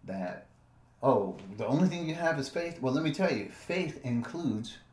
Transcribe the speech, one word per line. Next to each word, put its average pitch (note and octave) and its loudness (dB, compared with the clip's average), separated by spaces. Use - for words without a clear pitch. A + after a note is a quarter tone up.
that, F#2 -6
"Oh, G#2+ 4
the G#2+ -2
only D#3+ 6
thing E3+ 0
you D#3 -2
have E3 2
is C3+ -4
faith." E3+ -4
Well, C3 0
let D#3+ 2
me D3 2
tell F3 2
you, G2+ -2
faith F3 -4
includes A#2+ -2